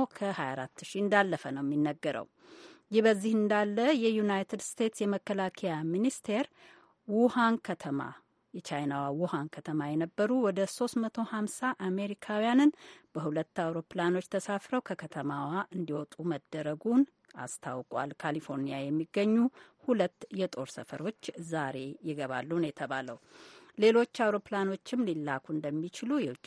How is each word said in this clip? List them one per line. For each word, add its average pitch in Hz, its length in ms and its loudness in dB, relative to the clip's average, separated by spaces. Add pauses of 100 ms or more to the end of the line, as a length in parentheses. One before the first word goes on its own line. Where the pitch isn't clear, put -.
ከሃያ 180 420 -4
አራት 131 300 -8
ሺህ - 200 -8
እንዳለፈ 196 500 4
ነው 135 140 -4
የሚነገረው። 147 640 0 (640)
ይህ 214 120 6
በዚህ 220 300 4
እንዳለ 208 440 2 (220)
የዩናይትድ 208 600 2
ስቴትስ - 400 -2
የመከላከያ 196 720 -2 (120)
ሚኒስቴር 214 600 0 (640)
ውሃን 233 520 4
ከተማ፣ 143 400 -4 (540)
የቻይናዋ 143 600 -4
ውሃን 156 360 -2
ከተማ - 360 -6
የነበሩ 170 540 0
ወደ 196 200 2 (100)
ሦስት - 280 -2
መቶ 220 280 -2
ሀምሳ 214 340 -4 (200)
አሜሪካውያንን 214 920 2 (380)
በሁለት 160 500 -4
አውሮፕላኖች 170 720 0
ተሳፍረው 202 540 -2
ከከተማዋ 143 680 -4 (200)
እንዲወጡ 156 420 -4 (140)
መደረጉን 156 760 2 (360)
አስታውቋል። 127 760 -6
ካሊፎርኒያ 139 640 -4
የሚገኙ 160 580 0 (480)
ሁለት 202 360 2 (140)
የጦር 180 360 -4
ሰፈሮች 147 520 -10 (240)
ዛሬ 147 320 -4 (260)
ይገባሉ 139 500 -6
ነው 170 160 0
የተባለው። 131 480 -6 (600)
ሌሎች 226 420 6
አውሮፕላኖችም 208 840 0
ሊላኩ 147 460 -2
እንደሚችሉ 156 720 -4
የውጭ 135 280 -4